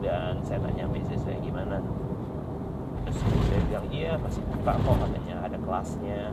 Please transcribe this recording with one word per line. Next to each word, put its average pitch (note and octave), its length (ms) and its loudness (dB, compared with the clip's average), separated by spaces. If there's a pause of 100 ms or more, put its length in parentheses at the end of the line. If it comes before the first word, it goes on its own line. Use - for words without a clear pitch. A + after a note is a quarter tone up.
dan - 400 0
saya - 160 0
tanya - 240 0
sama - 160 0
istri - 240 -2
saya, - 160 -2
"Gimana?" - 400 -2 (1300)
Terus C3+ 160 -2
saya - 380 4 (100)
bilang, G2 160 0
"Iya, D#3+ 320 0
masih - 240 -2
buka - 320 2
kok," B2+ 200 6 (120)
katanya, - 320 -2
"ada F2+ 160 -4
kelasnya." G2+ 640 -2 (120)